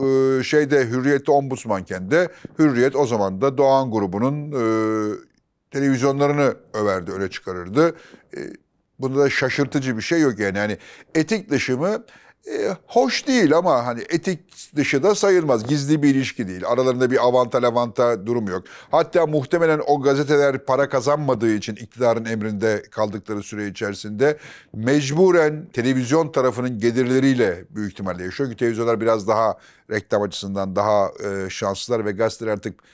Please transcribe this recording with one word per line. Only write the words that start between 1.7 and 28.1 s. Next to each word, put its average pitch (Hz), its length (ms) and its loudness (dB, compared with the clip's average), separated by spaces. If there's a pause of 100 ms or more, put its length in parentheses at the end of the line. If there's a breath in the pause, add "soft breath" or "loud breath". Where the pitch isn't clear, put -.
de 165 180 2 (300 loud breath)
Hürriyet 135 360 2
o 139 100 2
zaman 98 360 -2
da 135 160 0
Doğan 135 340 2
grubunun, 110 600 -2
e, 131 120 -2 (1080)
televizyonlarını 139 840 0 (180)
överdi, 95 380 -2
öne 95 180 -4
çıkarırdı. 95 680 -2 (420 loud breath)
E, - 20 -10 (600)
bunda 131 200 -2
da 143 100 4
şaşırtıcı 131 680 -2
bir 113 40 -6
şey 170 200 0
yok 123 180 0
yani. 98 180 -2
Yani 104 200 -2 (380 loud breath)
etik 160 340 -2
dışı 131 280 0
mı? 208 260 -4 (480 loud breath)
E, - 240 -4 (120)
hoş 240 400 0
değil 196 300 4
ama 151 280 2
hani 120 240 -6
etik 170 300 -2 (360)
dışı 139 280 0
da 202 120 4
sayılmaz. 160 520 2
Gizli 143 360 0
bir 139 120 4
ilişki 135 320 -4
değil. 92 200 -8
Aralarında 123 440 2
bir 123 160 2
avanta 123 340 2
lavanta 120 640 0
durum 117 220 -2
yok. 92 160 -6 (280 loud breath)
Hatta 165 340 2
muhtemelen 151 640 0
o 143 140 2
gazeteler 139 640 2
para 139 240 2
kazanmadığı 131 640 0
için 104 220 -6
iktidarın 117 500 -2
emrinde 107 680 -2
kaldıkları 107 520 -6
süre 104 240 -8
içerisinde 107 720 -2 (360 loud breath)
mecburen 151 1000 2
televizyon 131 580 0
tarafının 123 480 0
gelirleriyle 120 880 2
büyük 104 220 -6
ihtimalle 90 320 -8